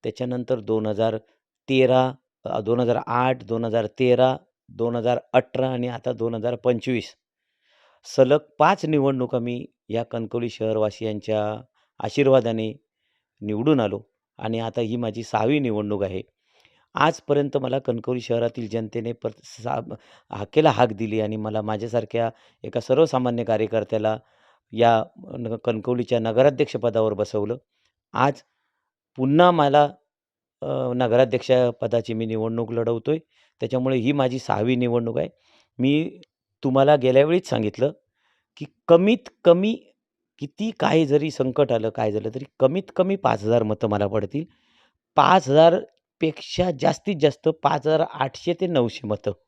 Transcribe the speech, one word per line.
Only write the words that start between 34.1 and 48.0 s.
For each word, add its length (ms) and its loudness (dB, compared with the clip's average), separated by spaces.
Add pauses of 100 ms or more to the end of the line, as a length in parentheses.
माझी 260 0
सहावी 380 0
निवडणूक 420 -2
आहे. 100 -4 (500)
मी 420 0 (440)
तुम्हाला 320 4
गेल्या 280 4
वेळीच 240 0
सांगितलं 440 0 (640)
की 80 -12 (240)
कमीत 400 4 (160)
कमी 380 4 (560)
किती 320 -8 (100)
काही 260 2
जरी 240 0
संकट 420 0
आलं, 160 -2
काय 240 -2
झालं, 220 -4
तरी 100 -10 (160)
कमीत 220 2 (140)
कमी 200 2
पाच 260 0
हजार 200 2
मतं 260 -2
मला 180 0
पडतील. 380 -4 (720)
पाच 320 4
हजारपेक्षा 1200 2 (100)
जास्तीत 400 -2
जास्त 280 2
पाच 380 -2
हजार 140 2